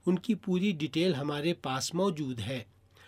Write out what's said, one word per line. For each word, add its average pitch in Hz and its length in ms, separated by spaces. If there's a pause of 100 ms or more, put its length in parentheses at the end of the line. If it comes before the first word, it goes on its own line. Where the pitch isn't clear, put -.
उनकी 185 300
पूरी 185 360
डिटेल 160 420
हमारे 147 380 (100)
पास 131 320
मौजूद 151 440
है। 117 260 (420)